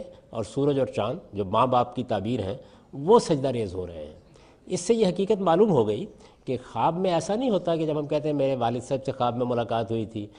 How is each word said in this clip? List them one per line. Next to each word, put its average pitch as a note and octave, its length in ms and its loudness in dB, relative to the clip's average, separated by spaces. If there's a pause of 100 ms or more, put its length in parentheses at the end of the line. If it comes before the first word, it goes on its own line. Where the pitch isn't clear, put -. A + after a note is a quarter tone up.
(300)
اور A2+ 140 -4
سورج C#3 360 0
اور B2+ 80 2
چاند، B2 320 -4 (140)
جو G2 120 -2
ماں A2 220 2
باپ B2 280 2
کی B2+ 80 -6
تعبیر A2+ 360 -2
ہیں، G2 160 -4 (380)
وہ F3+ 260 6
سجدہ C#3 280 0
ریز A2+ 280 -4
ہو F#2 120 -6
رہے D#2+ 180 -12
ہیں۔ D#2 140 -18 (460)
اس - 160 -4
سے A#3 120 2
یہ A3 140 4
حقیقت F#3+ 340 0
معلوم F#3 280 6
ہو A#2+ 180 4
گئی G#2+ 180 -2 (400)
کہ B2+ 120 -4 (140)
خواب D3+ 260 2
میں F#3+ 140 0
ایسا E3+ 240 0
نہیں B3+ 140 0
ہوتا E3+ 260 0
کہ D#3+ 100 0
جب D3+ 140 0
ہم D3 80 -4
کہتے D3+ 220 0
ہیں، D3 60 0
"میرے C3+ 200 2
والد A#2+ 280 0
صاحب C3+ 220 -4
سے B2+ 60 -4
خواب A#2+ 260 0
میں B2 80 0
ملاقات A#2 460 -2
ہوئی A2+ 140 -2
تھی، G#2 220 -8 (120)